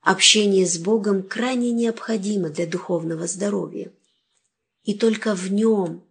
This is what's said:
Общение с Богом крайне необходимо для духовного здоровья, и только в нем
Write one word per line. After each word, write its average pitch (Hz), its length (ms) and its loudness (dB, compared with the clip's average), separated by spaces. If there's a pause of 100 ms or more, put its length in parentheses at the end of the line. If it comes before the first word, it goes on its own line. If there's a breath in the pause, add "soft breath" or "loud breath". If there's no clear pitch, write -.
Общение 190 640 4
с 175 100 -2
Богом 196 460 0
крайне 240 480 -2
необходимо 220 800 -2
для 170 160 -4
духовного 165 640 -4
здоровья, 190 640 -6 (880)
и 208 120 -2
только 214 420 0
в 185 160 -4
нем 202 580 0